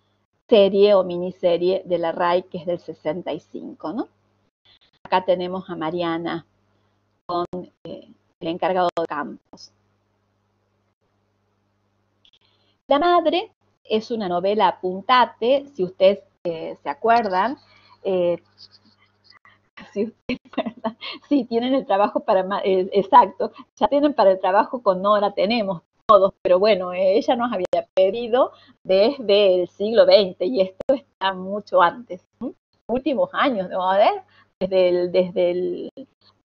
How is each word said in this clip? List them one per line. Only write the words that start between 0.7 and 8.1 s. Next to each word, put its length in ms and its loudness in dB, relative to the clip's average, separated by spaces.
o 100 4
miniserie 840 -2
de 120 -4
la 140 -4
rai, 320 -2
que 140 -16
es 80 -14
del 140 -4
sesenta 520 -8
y 80 -8
cinco, 540 -14
¿no? 160 -8
Acá 200 -2
tenemos 460 -4
a 60 -10
Mariana 720 -6
con, 200 -6
eh, 260 -18